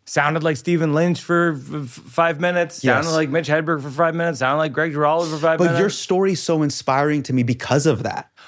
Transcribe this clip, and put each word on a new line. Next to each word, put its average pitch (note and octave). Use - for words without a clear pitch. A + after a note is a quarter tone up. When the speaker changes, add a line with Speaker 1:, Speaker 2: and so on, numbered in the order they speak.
Speaker 1:
Sounded D3+
like D#3+
Stephen D#3+
Lynch E3+
for E3+
f-, B2+
f-, D3
five E3
minutes. F3
Sounded C3+
Speaker 2:
Yes. D#3+
Speaker 1:
like D#3
Mitch D#3
Hedberg D#3
for D3
five E3
minutes. E3+
Sounded C3
like D#3
Greg D3+
Giraldo D3+
for D#3
five D#3+
Speaker 2:
But F3+
Speaker 1:
minutes. E3+
Speaker 2:
your G3+
story's F#3+
so D#3+
inspiring C#3+
to -
me B2+
because B2+
of B2
that. -